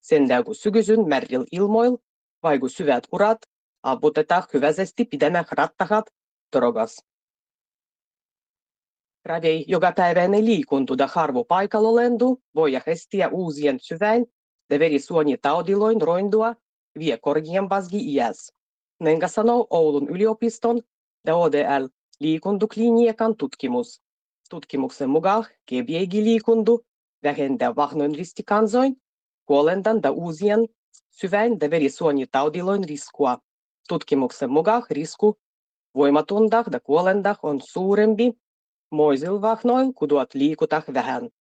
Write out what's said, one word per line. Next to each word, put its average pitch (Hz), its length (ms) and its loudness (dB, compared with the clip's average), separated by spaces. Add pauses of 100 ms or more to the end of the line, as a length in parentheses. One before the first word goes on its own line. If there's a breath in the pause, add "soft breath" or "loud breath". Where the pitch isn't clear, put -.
Sen 143 240 2 (180)
kun - 100 -10
syksyn 208 520 2
märjil 131 440 -2
ilmoil, 220 460 0 (460)
vaiku 139 260 0
syvät 143 420 -2
urat, 208 260 0 (460)
aputetaan 151 600 0 (100)
hyväisesti 156 520 -2
pidemmät 156 460 -2
rattahat 208 540 -2 (500)
drogas. 117 500 -2 (2250)
Ravei 160 420 -2
jokapäiväinen 180 800 2
liikuntu 135 520 0
da 135 100 2
harvo 139 360 -2
paikalla 214 520 2
lendu 247 460 2 (140)
voi 156 160 2 (160)
hestiä 170 420 -4
uusien 147 500 -4
syväin 214 460 0 (440)
ja 143 100 2
verisuonitaudiloin 165 1200 0
roindua 202 540 0 (440)
vie 151 180 -2
korkeampasgi 180 960 -4
iäs. 120 400 -4 (460)
Nenga 160 280 0
sanoo 233 420 0
Oulun 147 400 0
yliopiston 226 720 -2 (440)
ja 160 100 2
O 170 160 2
D 139 280 0
L 131 80 -4 (320)
liikuntuklinikan 214 1160 0
tutkimus. - 640 -6 (480)
Tutkimuksen 139 600 -6
mukaan 190 360 0 (200)
kevyegi 170 580 -2
liikuntu 226 600 2 (380)
vähentää 135 520 -2
vahnoin 147 400 -2
ristikansoin 220 840 0 (440)
kuolendan 185 580 2
da 135 80 2
uusien 196 560 0 (440)
syväin 202 480 -2
da 147 100 -2
verisuonitautiloin 156 1200 -2
riskua. 143 480 -4 (520)
Tutkimuksen 135 600 -2
mukaan 208 400 0
risku 160 500 -2 (560)
voimatundах 202 760 2
da - 80 -6
kuolendах 190 640 0
on 147 180 -4
suurempi 208 720 0 (580)
moisilvahnoin, 208 1000 0
kuduat 143 400 -2
liikutah 151 500 -2 (100)
vähän. 127 360 -4 (120)